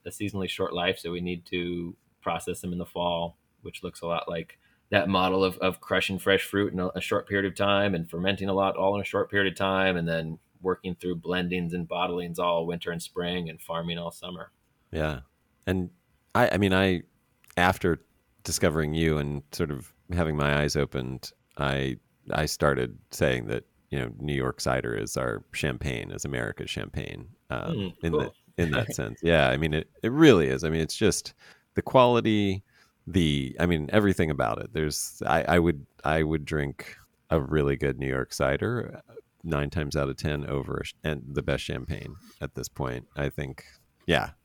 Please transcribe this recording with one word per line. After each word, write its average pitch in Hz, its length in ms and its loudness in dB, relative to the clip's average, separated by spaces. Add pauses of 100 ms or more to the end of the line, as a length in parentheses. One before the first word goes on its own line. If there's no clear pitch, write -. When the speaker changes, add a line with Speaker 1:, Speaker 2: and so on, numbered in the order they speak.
Speaker 1:
a 87 60 -10
seasonally 98 380 -4
short - 260 -4
life. 87 240 0
So 85 140 -6
we 87 80 -4
need 90 260 -4
to 87 480 -4 (260)
process 85 400 -6
them 90 120 -6
in 87 60 -4
the 90 60 -6
fall, 85 520 -4 (260)
which - 220 -14
looks - 160 -10
a 85 60 -8
lot 85 220 -2
like 82 300 -8 (320)
that 95 180 4
model 95 360 4
of, 90 140 0
of 92 220 0
crushing 95 380 0
fresh 98 240 4
fruit 101 300 0
in 90 80 -4
a, 92 160 0
a 90 40 -4
short - 280 0
period 101 180 2
of 90 100 -4
time 101 380 4
and 82 160 -4
fermenting 95 380 -2
a - 40 0
lot 98 240 2
all 98 200 4
in 101 40 -2
a - 40 -4
short 101 260 0
period 98 200 2
of 87 60 -6
time, 95 400 2
and 82 120 0
then 80 300 -2 (220)
working 90 360 -4
through 90 200 -4
blendings 87 560 -2
and 87 160 -4
bottlings 87 520 -2
all 85 260 2
winter 87 240 -4
and 85 100 -6
spring 87 480 -4
and 80 140 -14
farming 85 360 -6
all 85 120 -6
summer. 90 400 -14 (400)
Speaker 2:
Yeah. 78 300 -2 (460)
And 92 240 -2 (440)
I, 120 160 6
I - 80 2
mean, 98 160 4
I, 95 280 4 (540)
after 87 460 2 (400)
discovering 78 520 0
you 80 240 4
and 71 240 -4 (100)
sort 80 180 -2
of 67 220 -10 (200)
having 80 240 2
my 71 260 2
eyes 73 140 0
opened, 65 540 -4 (260)
I, 67 420 -2 (340)
I 76 140 0
started 65 520 0 (120)
saying 64 360 0
that, 57 180 -4 (260)
you 69 100 -2
know, 58 180 -4
New 73 160 -4
York 64 260 -2
cider 64 360 -2
is 53 200 -6
our 60 360 -2
champagne, 62 580 -4
is - 140 -8
America's 62 460 -6
champagne, - 580 -8 (220)
um, 65 240 -4 (260)
Speaker 1:
Hmm, 85 60 -4
Speaker 2:
in 82 60 2
Speaker 1:
cool. 76 220 -2 (220)
Speaker 2:
the, 85 60 0
in 80 100 2
that 60 200 -2
Speaker 1:
<laughs> - 20 -8
Speaker 2:
sense. 58 280 -6
Yeah. 80 260 6
I 65 80 2
mean, 78 180 0
it, - 160 -4 (120)
it 113 80 -2
really 127 380 8
is. 65 160 0
I 78 60 0
mean, 80 100 0
it's 78 160 -2
just - 380 2 (400)
the 92 80 0
quality, 110 840 4 (420)
the, 73 540 2
I 85 60 4
mean, 76 260 2
everything 98 380 4
about 62 300 0
it. - 120 -10
There's, - 520 -4
I, 78 180 2
I 85 180 4
would, 80 260 2 (160)
I 78 220 2
would 76 200 -2
drink 71 520 -6 (340)
a 82 100 4
really 69 360 2
good 67 240 -2
New 67 80 -2
York 65 240 -4
cider, 78 760 -2
uh, - 40 -20 (320)
nine 73 260 -2
times 73 240 -4
out 71 140 0
of 65 80 -6
ten 73 300 -4
over 69 320 -4
a - 60 -6
sh-, - 100 -10 (100)
and 76 240 -4
the 69 140 -4
best 67 200 -2
champagne - 540 -8 (240)
at 67 160 -10
this 62 120 -8
point, 62 460 -6
I 71 140 -4
think. 67 360 -8 (440)
Yeah, 76 220 2 (140)